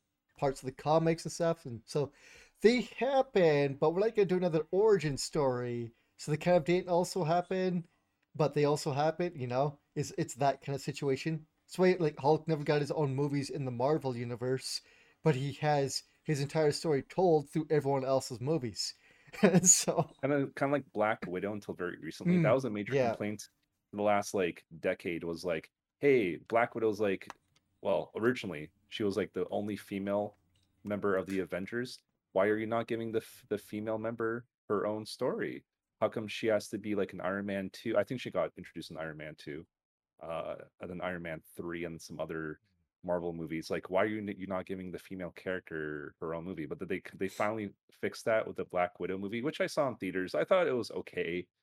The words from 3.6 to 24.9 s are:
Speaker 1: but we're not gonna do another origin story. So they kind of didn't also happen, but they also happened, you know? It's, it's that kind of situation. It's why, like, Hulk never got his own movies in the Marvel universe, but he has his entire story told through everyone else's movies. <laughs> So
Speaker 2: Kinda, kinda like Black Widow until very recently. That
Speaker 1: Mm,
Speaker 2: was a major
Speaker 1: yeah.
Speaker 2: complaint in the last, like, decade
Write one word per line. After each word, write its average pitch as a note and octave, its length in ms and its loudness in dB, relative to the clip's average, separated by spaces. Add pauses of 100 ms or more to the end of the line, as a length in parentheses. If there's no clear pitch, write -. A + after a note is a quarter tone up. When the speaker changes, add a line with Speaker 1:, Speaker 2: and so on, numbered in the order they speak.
Speaker 1:
but D#3 120 4
we're F3 100 0
not A3+ 140 0
gonna G3+ 100 6
do F3+ 120 2
another E3 340 0
origin F3+ 460 4
story. B2 760 0 (240)
So - 140 -6
they D3+ 60 2
kind F3 200 6
of F3 80 2
didn't F3+ 240 2
also F3+ 360 2
happen, F3+ 640 2 (480)
but C#3+ 180 2
they D3 120 4
also D3 280 2
happened, D#3+ 480 0
you B2 60 -4
know? C#3 320 0 (160)
It's, C#3+ 220 -4
it's E3 180 -4
that C3+ 260 2
kind C#3 140 -4
of C3 60 -6
situation. D3+ 640 -2 (200)
It's - 120 -16
why, F#3 200 6
like, D3+ 200 2
Hulk D#3 280 4
never D3+ 160 0
got D3 180 4
his C#3+ 100 0
own C#3+ 240 0
movies C#3+ 340 0
in C#3 160 -4
the B2+ 60 -2
Marvel C3 440 0
universe, B2 640 -4 (420)
but D#3 120 6
he C3+ 180 -4
has C#3+ 500 0 (200)
his D3 180 0
entire D3 300 2
story D3 320 0
told E3 460 4
through D3+ 200 -2
everyone C#3 360 2
else's C3 360 0
movies. C3 540 -2 (380)
<laughs> F3+ 300 6
So - 580 4
Speaker 2:
Kinda, C#3 340 2
kinda C#3 160 0
like C#3+ 220 -2
Black G#2+ 340 2
Widow F#2 260 -4
until G2 200 -8
very F2 240 -6
recently. - 400 0
That D#3 140 6
Speaker 1:
Mm, - 20 6
Speaker 2:
was C3 120 2
a A#2+ 40 -2
major G#2 260 -2
Speaker 1:
yeah. B2 200 2
Speaker 2:
complaint G#2+ 340 -6 (420)
in G#2 60 -10
the G#2 60 0
last, G#2 300 2
like, F#2 320 0 (140)
decade F2+ 440 -2